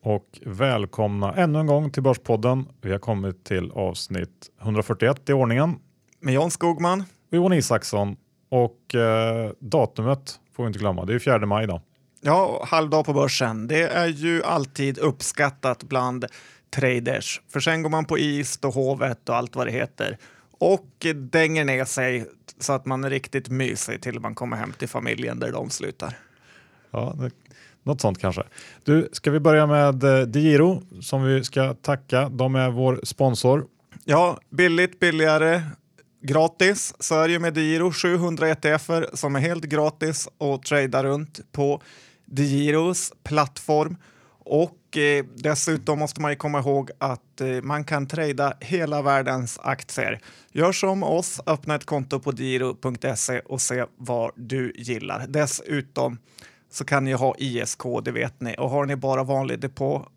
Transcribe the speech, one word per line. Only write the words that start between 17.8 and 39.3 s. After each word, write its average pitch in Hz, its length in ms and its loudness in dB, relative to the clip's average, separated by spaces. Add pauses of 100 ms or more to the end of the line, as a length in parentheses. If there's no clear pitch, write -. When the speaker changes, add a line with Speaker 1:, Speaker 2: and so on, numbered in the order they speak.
Speaker 2:
går 156 60 0
man 160 160 0
på 156 140 0
East 143 460 -2
och 135 80 0
Hovet 131 560 -2
och 120 60 0
allt 120 200 -4
vad 127 120 -2
det 113 40 -4
heter. 117 460 -4 (340)
Och - 540 0 (100)
dänger 156 500 0
ner 131 200 0
sig 127 400 -2 (340)
så - 140 -2
att 135 120 -2
man 135 180 -4
är 135 60 -4
riktigt 135 400 -6
mysig 123 520 -4
till 120 180 -8
man 110 160 -8
kommer 117 220 -6
hem 113 140 -6
till 123 180 -10
familjen 120 500 -6
där 120 120 -4
de 120 180 -6
slutar. - 480 -10 (760)
Speaker 1:
Ja, 120 280 -6
det... 127 120 -4 (540)
Något 135 160 -2
sånt 98 180 2
kanske. 95 240 -2 (400)
Du, 156 280 4
ska - 200 -2
vi 156 80 2
börja 151 280 6
med, 143 360 4
eh, 135 180 6
DeGiro 147 600 4 (200)
som 135 220 -2
vi 131 200 2
ska 135 300 0
tacka. 135 560 0
De 131 260 0
är 131 140 2
vår 123 340 2
sponsor. 131 600 2 (380)
Speaker 2:
Ja, 170 360 4 (100)
billigt, 175 500 2
billigare, 160 600 4 (600)
gratis. 165 800 2
Så 160 200 2
är 160 80 6
det 170 60 4
ju 170 60 2
med 165 140 0
DeGiro. 160 380 2
Sjuhundra 170 580 0
E 156 60 2
T 151 140 0
F-er 160 440 0
som 139 220 -2